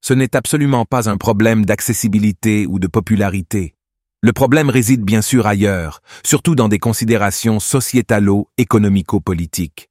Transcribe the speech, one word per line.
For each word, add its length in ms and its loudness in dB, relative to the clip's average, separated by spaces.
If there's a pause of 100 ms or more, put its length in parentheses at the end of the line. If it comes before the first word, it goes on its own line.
Ce 100 -2
n'est 240 0
absolument 480 0
pas 240 -2
un 80 -2
problème 480 2
d'accessibilité 1000 0
ou 140 -4
de 80 -2
popularité. 880 -2 (480)
Le 80 4
problème 380 2
réside 340 2
bien 180 0
sûr 240 0
ailleurs, 560 -2 (220)
surtout 320 0
dans 120 2
des 100 2
considérations 840 0
sociétalo-économico-politiques. 2250 -2